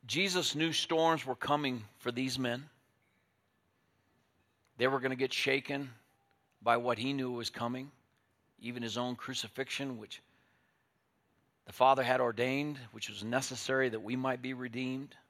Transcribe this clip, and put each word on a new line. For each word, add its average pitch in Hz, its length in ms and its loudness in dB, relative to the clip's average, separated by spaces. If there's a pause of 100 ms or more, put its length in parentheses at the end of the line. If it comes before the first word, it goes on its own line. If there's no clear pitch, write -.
Jesus 180 480 2
knew 160 180 2
storms 160 540 4
were 127 100 -2
coming 139 480 0 (140)
for 123 120 -4
these 127 280 -2
men. 127 320 -2 (2000)
They 123 80 4
were 135 120 4
gonna 131 160 0
get 131 200 0
shaken 139 560 0 (720)
by 117 160 4
what 120 180 0
he 127 160 -2
knew 127 200 -2
was 117 180 -6
coming, 127 400 -4 (720)
even 120 220 -8
his 113 140 -4
own 123 200 -2
crucifixion, 131 840 -6
which - 240 -16 (1400)
the - 80 -16
Father 135 280 6
had 127 200 4
ordained, 131 560 0 (140)
which 110 180 -10
was 101 120 -10
necessary 131 680 0
that 110 120 -6
we 117 140 -4
might 127 240 -2
be 127 140 -6
redeemed. 127 600 -6 (160)